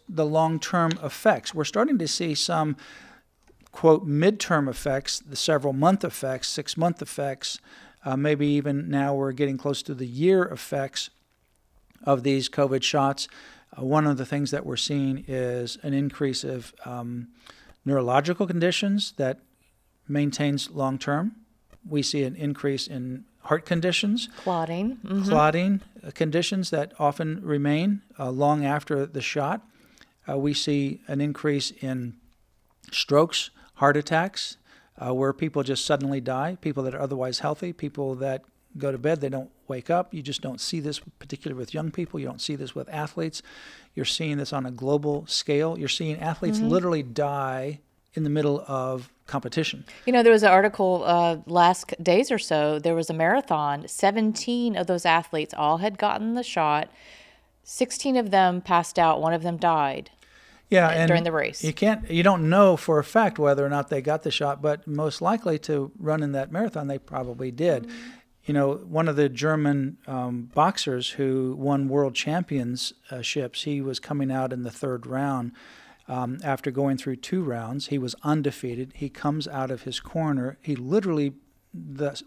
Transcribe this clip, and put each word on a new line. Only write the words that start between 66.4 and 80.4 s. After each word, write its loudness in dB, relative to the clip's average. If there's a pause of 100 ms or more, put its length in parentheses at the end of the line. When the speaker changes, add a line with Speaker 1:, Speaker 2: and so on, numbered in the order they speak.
Speaker 1:
marathon, -4
they -4
probably -8
did. 2
Speaker 2:
Mm-hmm. -14 (340)
Speaker 1:
You -2
know, 4
one -2
of 0
the 4
German, 0 (100)
um, -6
boxers 0
who -2
won 0
world 2
championships, -4
he -2
was -4
coming -2
out -2
in -6
the -8
third -6
round, -4 (560)
um, -4
after -4
going 0
through -6
two -4
rounds. -6
He -4
was -4
undefeated. -2
He -8
comes -4
out -6
of -8
his -8
corner. -2